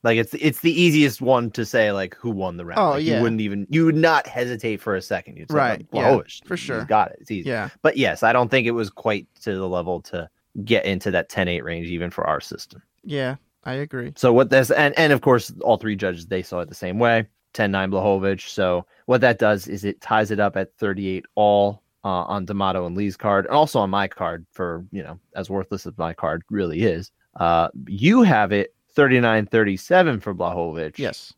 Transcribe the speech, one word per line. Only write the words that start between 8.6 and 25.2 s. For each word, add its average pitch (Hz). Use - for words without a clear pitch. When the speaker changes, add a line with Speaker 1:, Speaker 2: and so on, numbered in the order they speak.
Speaker 1:
it 117
was 117
quite 107
to 104
the 95
level 87
to 85
get 104
into 95
that 87
ten 92
eight 85
range, 85
even 87
for -
our 76
system. -
Speaker 2:
Yeah. 139
I 127
agree. 135
Speaker 1:
So 123
what 127
this, 131
and, 143
and 156
of 127
course, 123
all 110
three 107
judges, 90
they 92
saw 90
it 80
the -
same 92
way, 113
ten 104
nine 95
Blachowicz. 98
So 90
what 123
that -
does 104
is 98
it 101
ties 110
it 104
up 101
at 95
thirty-eight 95
all, 104
uh, 92
on 95
D'Amato 95
and 87
Lee's 101
card, 98
and -
also 151
on 95
my 98
card 82
for, 85
you 98
know, 85